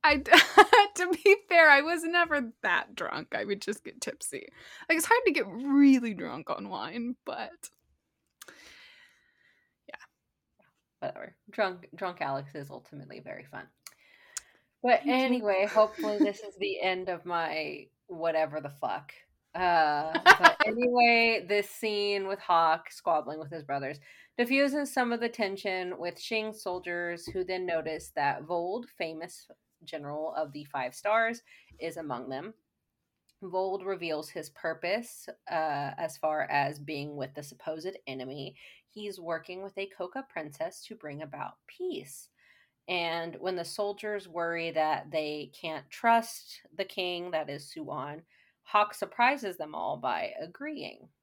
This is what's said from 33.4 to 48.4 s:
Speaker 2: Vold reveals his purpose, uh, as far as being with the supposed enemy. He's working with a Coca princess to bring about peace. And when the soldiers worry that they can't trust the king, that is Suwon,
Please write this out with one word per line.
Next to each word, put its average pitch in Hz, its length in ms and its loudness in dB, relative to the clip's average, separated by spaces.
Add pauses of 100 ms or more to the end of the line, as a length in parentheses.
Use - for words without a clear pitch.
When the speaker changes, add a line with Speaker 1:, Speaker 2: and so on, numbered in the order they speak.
Speaker 2:
Vold 190 440 -4
reveals 165 420 -4
his 160 220 -10
purpose, 170 800 -6 (220)
uh, 147 460 -2
as 160 220 -6
far 156 320 0
as 143 300 0
being 147 360 -8
with 139 180 -8
the 147 80 -10
supposed 160 540 -10 (120)
enemy. 135 480 -10 (340)
He's 208 300 -12
working 170 420 -8
with 196 160 -12
a 196 180 -6
Coca 185 320 -10
princess 156 600 -10
to - 80 -14
bring 151 260 -12
about 143 320 -10 (140)
peace. - 600 -10 (600)
And 170 500 -4
when 185 180 -4
the 170 80 -6
soldiers 202 640 -6
worry 165 440 -4
that 156 400 0
they 151 460 -6
can't 160 320 -8
trust - 680 0 (160)
the 190 80 -2
king, 180 460 -6
that 156 180 -2
is 143 240 -10
Suwon, 147 500 -10 (420)